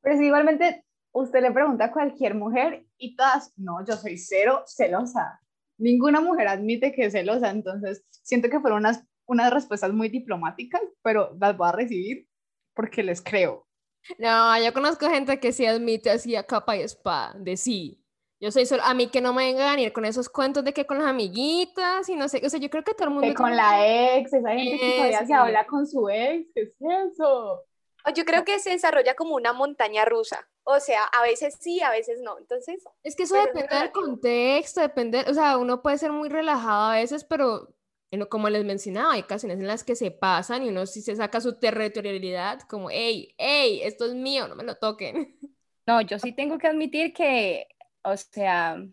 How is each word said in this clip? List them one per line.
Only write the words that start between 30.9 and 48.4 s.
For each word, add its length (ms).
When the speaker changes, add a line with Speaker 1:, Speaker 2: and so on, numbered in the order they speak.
Speaker 3:
a 180
veces 360
sí, 220
a 100
veces 300
no, 180
entonces 500
Speaker 2:
Es 120
que 80
eso 120
Speaker 3:
pues, 180
es 0
Speaker 2:
depende 240
del 140
Speaker 3:
relativo. 0
Speaker 2:
contexto, 880
depende, 480
o 40
sea, 260
uno 240
puede 160
ser 120
muy 180
relajado 600
a 40
veces, 280
pero 520
en 80
lo, 100
como 200
les 160
mencionaba, 480
hay 80
ocasiones 380
en 80
las 160
que 120
se 160
pasan 520
y 60
uno 180
sí 140
se 140
saca 260
su 180
territorialidad, 1040
como, 280
"Ey, 480
ey, 460
esto 220
es 100
mío, 320
no 80
me 80
lo 140
toquen". 640
<laughs> 140
Speaker 4:
No, 140
yo 160
sí 160
tengo 240
que 100
admitir 460
que, 540
o 140
sea 600